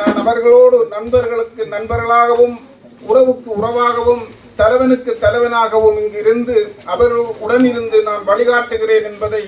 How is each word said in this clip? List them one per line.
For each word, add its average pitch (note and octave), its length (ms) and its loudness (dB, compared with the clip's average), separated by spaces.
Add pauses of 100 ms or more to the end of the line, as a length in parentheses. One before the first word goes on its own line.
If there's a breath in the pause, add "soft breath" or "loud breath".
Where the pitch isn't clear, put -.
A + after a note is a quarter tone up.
நான் - 220 0
அவர்களோடு A#3+ 560 4 (160)
நண்பர்களுக்கு A#3 680 -4 (120)
நண்பர்களாகவும் A#3 800 0 (540)
உறவுக்கு B3+ 380 2 (100)
உறவாகவும் A#3+ 680 0 (340)
தலைவனுக்கு B3+ 520 2 (120)
தலைவனாகவும் A3 800 2
இங்கு G#3 200 -6
இருந்து A#3 340 0 (380)
அவர்களுடன் A#3 760 0
இருந்து A3+ 260 -2 (100)
நான் G#3 220 -6
வழிகாட்டுகிறேன் A3 800 0
என்பதை G#3 380 -6